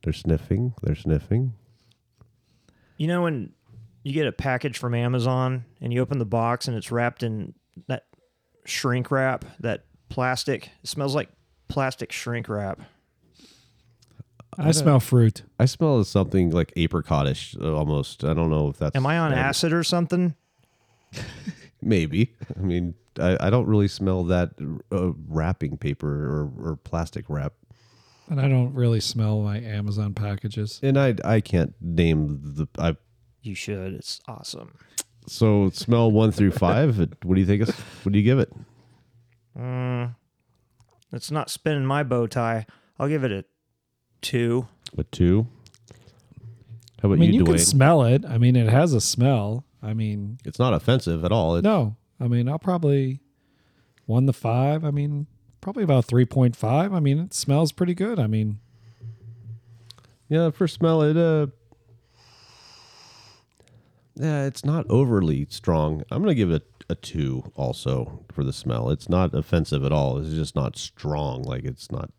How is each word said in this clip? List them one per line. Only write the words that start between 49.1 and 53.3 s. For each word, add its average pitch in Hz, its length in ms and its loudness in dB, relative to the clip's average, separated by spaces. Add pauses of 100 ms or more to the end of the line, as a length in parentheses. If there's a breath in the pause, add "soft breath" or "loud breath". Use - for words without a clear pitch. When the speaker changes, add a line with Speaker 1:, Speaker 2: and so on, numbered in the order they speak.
Speaker 3:
I 107 120 -6
mean, 107 520 -4
Speaker 1:
It's - 140 -14
not 123 140 2
offensive 85 520 0
at 90 80 2
all. 85 240 2
It's 87 80 0
Speaker 3:
no. 147 320 0 (240)
I 120 80 -2
mean, 120 180 0
I'll 147 100 -4
probably 143 640 0 (840)